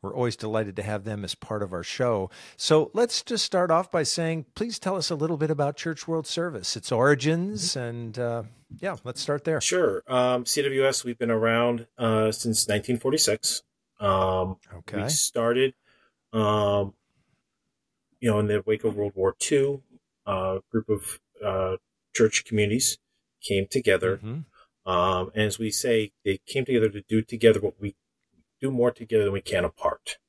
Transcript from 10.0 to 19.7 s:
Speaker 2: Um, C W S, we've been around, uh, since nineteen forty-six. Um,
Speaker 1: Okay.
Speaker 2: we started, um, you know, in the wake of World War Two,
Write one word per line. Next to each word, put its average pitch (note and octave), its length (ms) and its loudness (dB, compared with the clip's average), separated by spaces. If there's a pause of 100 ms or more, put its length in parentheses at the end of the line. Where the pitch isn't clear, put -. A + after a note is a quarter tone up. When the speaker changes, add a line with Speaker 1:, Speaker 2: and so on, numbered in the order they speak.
Speaker 2:
Um, B2 380 2
C - 160 0
W C3+ 240 0
S, C3+ 180 0
we've A#2+ 140 -6
been A#2 140 0
around, A2+ 560 2 (100)
uh, A2 360 2
since - 340 2
nineteen G#2+ 320 0
forty-six. - 640 0 (360)
Um, F#2+ 580 0 (220)
Speaker 1:
Okay. G#2 240 -8
Speaker 2:
we B2 60 -2
started, B2+ 640 2 (600)
um, G#2 600 2 (1300)
you A#2+ 100 2
know, G#2+ 80 4
in G#2 100 2
the G#2 160 2
wake A2 200 0
of G#2+ 140 0
World G2+ 180 -4
War F#2+ 240 2
Two, C#3 420 0 (460)